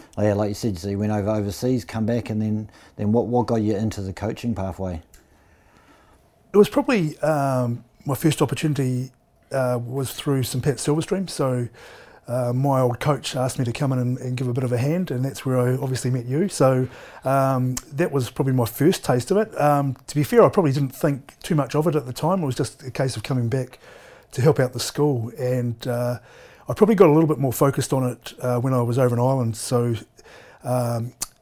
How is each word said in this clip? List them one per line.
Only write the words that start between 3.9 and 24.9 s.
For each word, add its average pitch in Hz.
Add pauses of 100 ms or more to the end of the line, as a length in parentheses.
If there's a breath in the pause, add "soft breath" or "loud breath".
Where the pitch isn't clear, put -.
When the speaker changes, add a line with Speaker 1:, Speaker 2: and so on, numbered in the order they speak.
Speaker 1:
the 95
coaching 113
pathway? 95 (1500 soft breath)
Speaker 2:
It 190
was 208
probably, 202
um, 135 (220)
my 139
first 156
opportunity, 131 (400)
uh, 123
was 127
through 135
St 123
Pat's -
Silverstream. 165
So, 127 (640 loud breath)
uh, 123
my 135
old 120
coach -
asked 127
me 127
to 117
come 139
in 127
and, 123
and 127
give 131
a 120
bit 131
of 123
a 123
hand, 160
and 127
that's -
where 127
I 123
obviously 131
met 123
you. 151
So, 131 (380 loud breath)
um, 131 (160)
that 151
was 131
probably 135
my 123
first 139
taste 127
of 190
it. 214
Um, 143 (100)
to -
be 147
fair, 233
I 156
probably 165
didn't 135
think -
too -
much 139
of 156
it 156
at 135
the 123
time. 175
It 156
was 127
just -
a 131
case 131
of 107
coming 123
back 127 (500 loud breath)
to -
help 120
out 123
the 120
school, 131